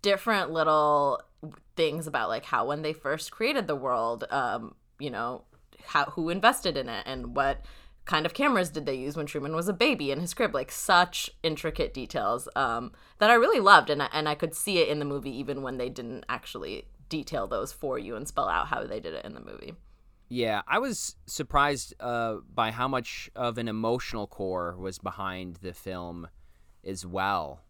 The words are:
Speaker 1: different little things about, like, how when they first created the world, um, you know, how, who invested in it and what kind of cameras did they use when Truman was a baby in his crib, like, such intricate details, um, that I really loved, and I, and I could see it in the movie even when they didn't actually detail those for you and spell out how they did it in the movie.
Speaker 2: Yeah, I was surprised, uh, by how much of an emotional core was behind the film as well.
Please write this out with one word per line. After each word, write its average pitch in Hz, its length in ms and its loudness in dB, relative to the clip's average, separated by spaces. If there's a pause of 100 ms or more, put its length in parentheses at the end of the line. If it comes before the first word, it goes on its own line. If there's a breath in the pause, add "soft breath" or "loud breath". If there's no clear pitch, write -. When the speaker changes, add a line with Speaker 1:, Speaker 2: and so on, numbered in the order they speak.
Speaker 1:
different 196 500 2
little 151 680 4 (560)
things 160 280 2
about, 139 220 0
like, 110 160 -2
how 117 240 2
when 147 140 -2
they 156 100 -2
first 156 400 -4
created 240 360 -2
the 147 100 -2
world, 120 520 0
um, 117 460 -2 (240)
you 143 100 -6
know, 120 360 -6 (400)
how, - 180 2
who 160 260 -2
invested 190 460 4
in 131 140 -2
it 110 180 -6
and 123 260 -8
what 139 280 0 (420 loud breath)
kind 156 220 0
of 165 80 0
cameras 233 360 2
did 147 160 -6
they 139 100 -2
use 135 200 -6
when 156 100 -4
Truman 143 300 -4
was 170 140 -2
a 208 40 0
baby 175 380 2
in 139 80 -2
his 175 140 -4
crib, 220 200 2
like, 135 160 -2
such - 600 2 (140)
intricate 160 500 -2
details, 120 640 -2
um, 120 340 -2 (280 soft breath)
that 208 100 6
I 233 60 10
really 262 260 6
loved, 190 280 10
and 143 140 2
I, 131 80 -2
and 156 160 0
I 151 80 0
could 156 180 -4
see 190 260 0
it 165 100 6
in 151 100 0
the 147 60 -2
movie 139 320 -4
even 139 240 -6
when 131 160 -6
they 127 100 -4
didn't 127 400 -10
actually 98 640 -8 (180)
detail 143 400 -4
those - 240 -4
for 131 260 -4
you 110 200 -8
and 131 100 -8
spell 139 220 -2
out 85 180 0
how - 180 -4
they 107 140 -6
did 80 140 -8
it 73 100 -8
in - 100 -12
the 62 60 -16
movie. - 360 -14 (540)
Speaker 2:
Yeah, 113 380 0
I 175 120 4
was 247 360 -4 (120)
surprised, 143 720 0
uh, 117 380 -2 (180)
by 110 160 2
how 123 160 -2
much 131 480 -4
of 120 240 -2
an 113 80 -4
emotional 113 580 -2
core 90 540 -4
was 92 180 -8
behind 92 600 -8
the 90 160 -10
film 87 540 -10 (560)
as 92 220 -8
well. 90 640 -2